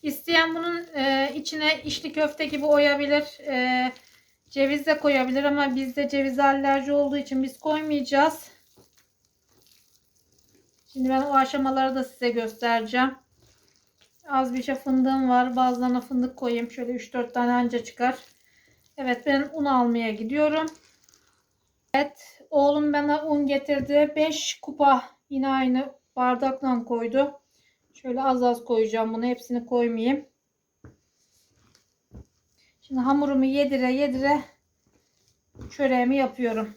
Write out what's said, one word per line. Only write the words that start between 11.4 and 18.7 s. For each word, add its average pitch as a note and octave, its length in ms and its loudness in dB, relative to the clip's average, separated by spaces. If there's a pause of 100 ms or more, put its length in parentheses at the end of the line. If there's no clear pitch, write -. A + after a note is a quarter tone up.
da C4 100 -2
size B3 260 -4
göstereceğim. A#3 840 -2 (1120)
Az C4 260 0
bir C4 80 -4
şey C4+ 120 -4
fındığım C4 540 2
var. B3 280 4
Bazılarına B3 440 0
fındık B3 360 -2
koyayım. A#3 340 -4
Şöyle A#3+ 220 -8
üç - 200 -10
dört B3 220 -4
tane A#3+ 180 0
anca A#3+ 320 0
çıkar. B3+ 340 -4 (800)